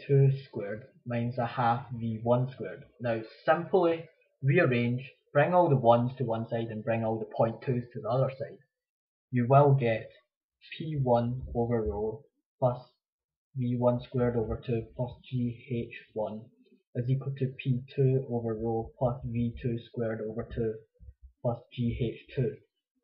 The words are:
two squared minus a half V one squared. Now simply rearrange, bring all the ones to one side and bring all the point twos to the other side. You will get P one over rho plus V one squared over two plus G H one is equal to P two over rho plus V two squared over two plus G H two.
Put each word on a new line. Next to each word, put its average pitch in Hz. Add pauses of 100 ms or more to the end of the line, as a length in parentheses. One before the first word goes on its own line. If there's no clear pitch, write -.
two 139 (160)
squared 101 (240)
minus 120
a 120
half 120 (100)
V 113
one 123
squared. - (160)
Now 113 (240)
simply 170 (380)
rearrange, 123 (240)
bring 160
all 180
the 135
ones 120
to 123
one 113
side 117
and 107
bring 113
all 110
the 107
point 113
twos 123 (100)
to 110
the 104
other 131
side. - (720)
You 120
will 139
get 117 (680)
P 160
one 123 (120)
over 117
rho 107 (360)
plus 123 (760)
V 123
one 123
squared 120
over 113
two 113 (120)
plus 123 (180)
G 120
H 117 (180)
one 107 (540)
is 127
equal 135
to 127
P 123 (140)
two 131
over 113
rho 113
plus 127
V 117
two 117
squared 113 (100)
over 113
two 113 (680)
plus 117 (140)
G 120
H -
two. 120 (480)